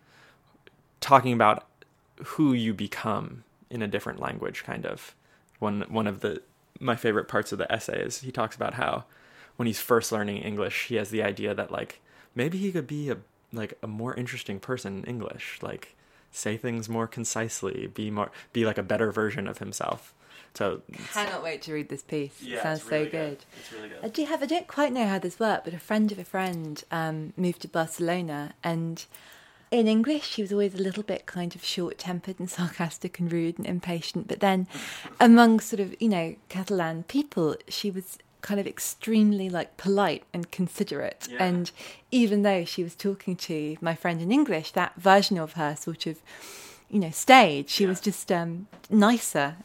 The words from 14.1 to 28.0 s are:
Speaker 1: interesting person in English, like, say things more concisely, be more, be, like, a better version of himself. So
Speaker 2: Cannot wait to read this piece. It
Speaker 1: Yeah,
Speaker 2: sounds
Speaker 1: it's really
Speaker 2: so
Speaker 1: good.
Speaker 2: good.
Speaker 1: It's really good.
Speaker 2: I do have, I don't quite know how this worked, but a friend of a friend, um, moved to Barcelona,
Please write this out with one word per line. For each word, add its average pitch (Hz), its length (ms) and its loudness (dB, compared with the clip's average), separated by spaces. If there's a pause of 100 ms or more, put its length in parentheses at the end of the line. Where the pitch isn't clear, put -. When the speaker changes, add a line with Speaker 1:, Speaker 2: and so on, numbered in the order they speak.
Speaker 1:
interesting 117 440 -8
person 98 400 -6
in - 60 -10
English, - 560 -10
like, - 340 -12 (360)
say 110 260 -4
things 117 320 -4
more 113 180 -2
concisely, 110 800 -6
be 107 220 -6
more, 104 220 -2 (200)
be, 117 140 2
like, 104 140 2
a 98 40 -4
better 104 280 2
version 104 360 -2
of - 120 -10
himself. - 540 -6 (420)
So 98 260 -2 (320)
Speaker 2:
Cannot 196 300 -4
wait 160 200 -6
to 160 100 -10
read 151 160 -6
this 139 140 -10
piece. 143 380 -8
It - 80 -16
Speaker 1:
Yeah, - 140 -4
Speaker 2:
sounds 156 180 -2
Speaker 1:
it's - 100 -8
really 151 140 2
Speaker 2:
so 151 60 -8
Speaker 1:
good. 156 180 -4
Speaker 2:
good. 139 160 -12 (140)
Speaker 1:
It's - 140 -18
really - 160 -14
good. - 140 -16
Speaker 2:
I 220 40 -6
do 285 180 -2
have, 302 180 -2
I - 40 -2
don't 320 200 0
quite 285 260 0
know 240 140 2
how 196 120 0
this 180 200 -6
worked, 214 260 0
but 165 80 -8
a 170 60 -10
friend 214 320 2
of 196 80 -8
a 175 40 -12
friend, 170 680 -4
um, 160 460 -4
moved 180 240 0
to 165 60 -14
Barcelona, 165 840 -2 (100)